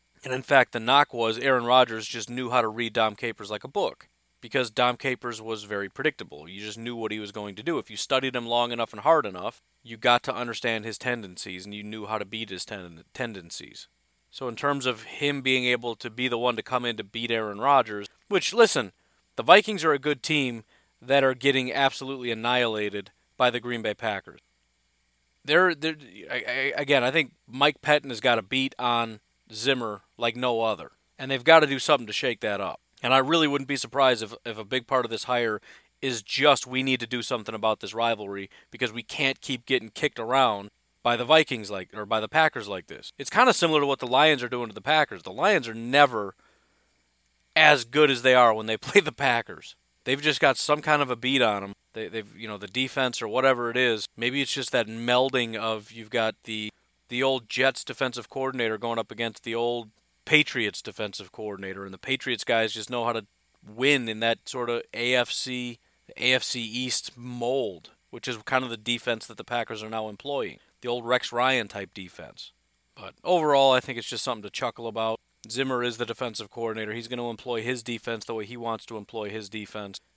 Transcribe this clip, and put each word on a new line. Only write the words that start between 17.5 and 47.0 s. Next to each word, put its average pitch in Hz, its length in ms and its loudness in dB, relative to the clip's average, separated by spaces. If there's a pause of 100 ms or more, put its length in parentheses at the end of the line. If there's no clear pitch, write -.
Rodgers, 113 480 2 (200)
which, 190 240 0
listen, 185 380 4 (460)
the 117 60 -2
Vikings 185 420 6
are 160 80 4
a 143 60 0
good 139 240 -2
team 131 420 -2 (360)
that 135 240 4
are 131 100 4
getting 127 380 0
absolutely 135 580 -2
annihilated 110 800 -2 (260)
by 123 140 4
the 120 100 -2
Green 117 220 -6
Bay 107 120 -2
Packers. 101 460 -6 (1040)
They're, 175 300 4
they're, 156 220 -4 (340)
I, - 40 -6 (120)
I, 135 300 -2
again, 139 260 2
I 123 80 2
think 147 220 0 (160)
Mike 143 340 0
Pettine 147 280 2
has 113 100 -8
got 120 180 4
a 107 40 0
beat 131 360 -2
on 117 400 -2 (340)
Zimmer 113 500 -2 (140)
like 117 200 -2
no 123 260 0
other, 104 300 -2 (260)
and 135 120 -8
they've 131 120 -2
gotta 160 240 10
do 135 140 0
something 131 260 2
to 104 60 -10
shake 117 280 -2
that 101 200 -2
up. 92 180 -6 (240)
And 123 100 0
I 135 60 8
really 151 300 4
wouldn't 139 180 -2
be 139 100 -4
surprised 127 460 2
if, 107 120 -8 (120)
if 113 100 -8
a 107 80 -12
big 117 220 -4
part 127 180 0
of 113 60 -6
this 113 140 -6
hire 120 360 -2 (400)
is 123 220 -4
just, 139 440 2
"We 127 180 -4
need 131 160 0
to 120 80 -8
do 120 140 -4
something 110 320 -6
about 110 260 0
this 98 120 -10
rivalry 104 560 -4 (220)
because 120 220 -6
we 117 100 -8
can't 135 380 -4
keep 127 260 -8
getting 120 240 -2
kicked - 300 -4
around 113 500 2 (320)
by 120 140 2
the 120 80 -4
Vikings 127 460 2
like, 95 220 -8
or 104 140 -10
by 110 140 0
the 107 80 -4
Packers 151 400 2
like 95 180 -8
this." - 320 -16
It's 139 120 -8
kinda 240 220 6
similar 160 280 4
to 143 60 2
what 139 120 2
the 135 80 -6
Lions 131 380 6
are 120 40 -4
doing 120 200 -4
to 104 60 -14
the 98 60 -14
Packers. 139 440 2
The 95 80 -12
Lions 151 340 2
are 113 80 -8
never 117 600 4 (1200)